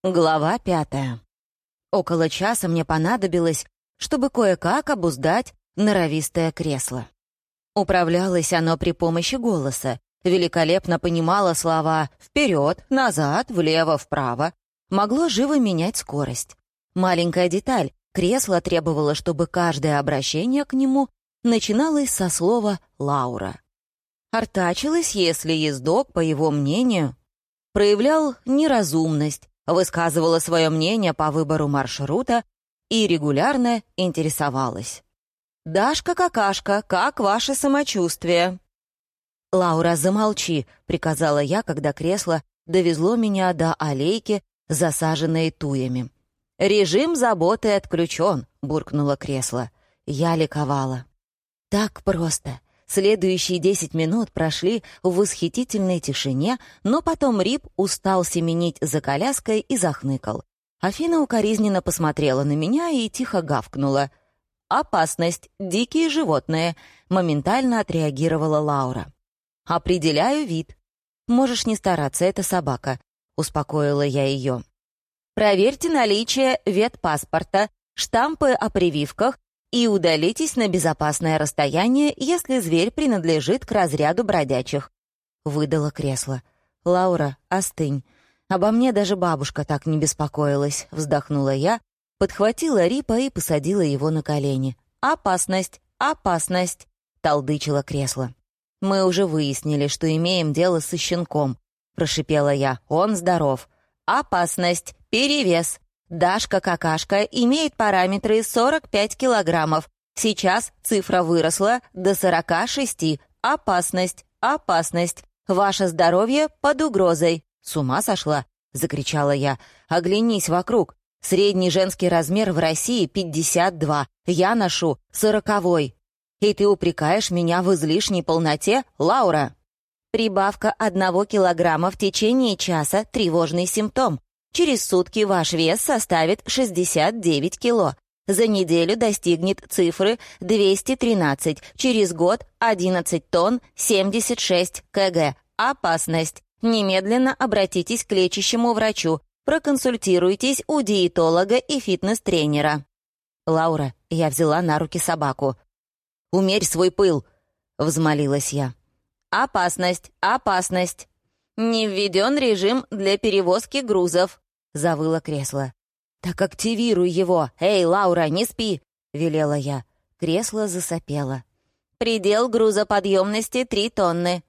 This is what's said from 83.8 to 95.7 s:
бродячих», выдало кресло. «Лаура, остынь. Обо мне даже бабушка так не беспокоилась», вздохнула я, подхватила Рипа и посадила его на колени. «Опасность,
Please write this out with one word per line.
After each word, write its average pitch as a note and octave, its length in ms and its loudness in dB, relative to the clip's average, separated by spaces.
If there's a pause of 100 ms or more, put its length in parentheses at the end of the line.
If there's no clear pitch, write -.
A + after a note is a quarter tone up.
бродячих», C#3 680 -2 (540)
выдало D3+ 460 -2
кресло. C3+ 500 -6 (420)
«Лаура, F3 540 2 (120)
остынь. D#3 540 -2 (440)
Обо F#3+ 240 2
мне B3 200 2
даже G#3 240 0
бабушка D#3+ 500 -2
так D3 200 -4
не D#3 140 0
беспокоилась», D3 880 -2
вздохнула C#3+ 640 -2
я, F3 280 0 (360)
подхватила G#3+ 720 0
Рипа A#3 320 -2
и C4+ 100 0
посадила E3+ 520 -2
его D3 280 0
на D#3+ 140 -2
колени. C3+ 520 -2 (260)
«Опасность, F#3+ 800 -2 (180)